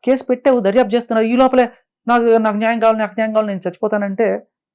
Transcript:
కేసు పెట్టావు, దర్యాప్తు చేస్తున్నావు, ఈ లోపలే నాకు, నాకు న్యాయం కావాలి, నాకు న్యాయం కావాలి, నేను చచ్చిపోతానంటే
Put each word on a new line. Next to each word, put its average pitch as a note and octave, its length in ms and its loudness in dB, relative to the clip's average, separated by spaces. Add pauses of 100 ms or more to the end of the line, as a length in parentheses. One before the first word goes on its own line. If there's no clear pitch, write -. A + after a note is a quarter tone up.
కేసు C4 260 0
పెట్టావు, B3+ 300 0
దర్యాప్తు G#3 360 0
చేస్తున్నావు, A3+ 320 -2
ఈ A#3+ 80 -2
లోపలే B3+ 340 2 (380)
నాకు, A#3+ 160 2
నాకు A3+ 340 2
న్యాయం A3+ 220 -2
కావాలి, A3+ 200 2
నాకు G#3 120 -4
న్యాయం A3 220 -4
కావాలి, G#3+ 140 0
నేను G3 120 -6
చచ్చిపోతానంటే G3+ 880 -4 (260)